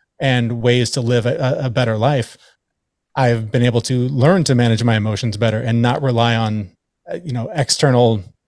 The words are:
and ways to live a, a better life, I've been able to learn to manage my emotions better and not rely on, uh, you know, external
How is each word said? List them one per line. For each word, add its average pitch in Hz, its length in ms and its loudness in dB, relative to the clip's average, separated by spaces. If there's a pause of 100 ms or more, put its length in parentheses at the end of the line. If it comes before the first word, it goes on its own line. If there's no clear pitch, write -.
(200)
and 120 420 -2
ways 123 300 2
to 131 100 -4
live 120 240 0
a, 131 380 -2
a 131 60 -2
better 113 280 0
life, 127 400 -2 (800)
I've 117 360 0
been 120 120 2
able 120 180 2
to 127 280 -2
learn 147 340 4
to 139 100 0
manage 117 300 2
my 117 140 2
emotions 107 380 -4
better 110 240 0
and 117 220 0
not 120 220 0
rely 117 320 2
on, 107 400 -4 (360)
uh, 170 120 -8
you 160 80 -10
know, 120 240 -6
external 123 680 2 (240)